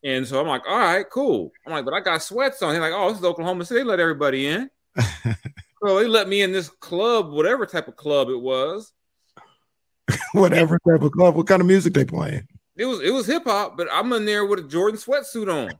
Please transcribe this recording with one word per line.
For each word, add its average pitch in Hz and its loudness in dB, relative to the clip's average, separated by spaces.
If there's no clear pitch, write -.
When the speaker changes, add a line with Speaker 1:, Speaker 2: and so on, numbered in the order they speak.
Speaker 1:
And 131 -2
so 131 -2
I'm 156 0
like, 131 -2
"All 202 0
right, 190 0
cool." 180 -2
I'm 160 -10
like, 147 -6
"But 135 -4
I 196 -2
got 170 -2
sweats 262 -2
on." 160 0
He's 170 -2
like, 160 -2
"Oh, 196 0
this 220 -8
is 175 -8
Oklahoma 175 -2
City. 233 -2
They 277 -4
let 202 0
everybody 143 0
in." 214 -4
Speaker 2:
<laughs> 104 -2
Speaker 1:
So 196 2
they 220 4
let 220 2
me 202 0
in 190 0
this 180 -4
club, 202 -2
whatever 196 2
type 175 -8
of 120 -20
club 143 0
it 127 -4
was. 131 -4
Speaker 2:
<laughs> - -4
Whatever 170 4
type 160 6
of 143 2
club. 170 6
What 160 0
kind 185 6
of 175 2
music 185 4
they 139 4
playing? - -6
Speaker 1:
It 214 -4
was, 247 -4
it 139 0
was 247 0
hip 330 0
hop, 202 -2
but 170 -4
I'm 220 0
in 214 0
there 208 0
with 202 0
a 175 -8
Jordan 185 0
sweatsuit 233 -4
on. 117 -4